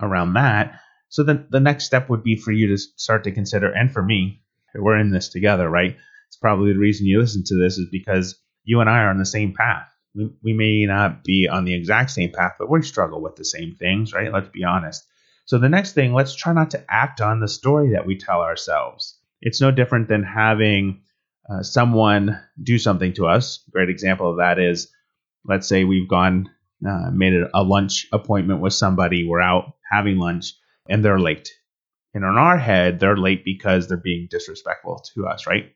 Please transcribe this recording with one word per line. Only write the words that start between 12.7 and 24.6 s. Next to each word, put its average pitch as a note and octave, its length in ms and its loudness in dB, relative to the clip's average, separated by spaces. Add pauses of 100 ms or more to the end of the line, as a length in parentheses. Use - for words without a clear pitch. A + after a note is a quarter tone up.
struggle D#2+ 400 -4
with D#2 140 -12
the D#2 80 -14
same E2 320 -10
things, G2 360 -2
right? G2 180 -4
Let's F#2+ 200 -4
be F#2 140 -8
honest. F2 380 -2 (440)
So B2 120 2
the B2+ 120 2
next F#3+ 240 0
thing, C3 180 2
let's C3+ 220 0
try - 180 -4
not D#3+ 200 2
to - 180 -8
act A#2 320 0
on A2 180 0
the G#2+ 80 -2
story C#3+ 440 2
that F#2+ 120 0
we F#2+ 140 -4
tell F2+ 240 -2
ourselves. D2+ 760 -6 (220)
It's A#2 220 -4
no C3+ 80 4
different B2 380 0
than G#2+ 140 2
having, G#2 800 0 (480)
uh, F#2+ 140 -6
someone G#2+ 760 2 (240)
do A#2+ 140 2
something F#2 380 0
to F2 140 0
us. A#2 420 0
Great F#2 180 0
example F#2 420 -2
of E2+ 60 -4
that F2 220 2
is, F2 340 0 (540)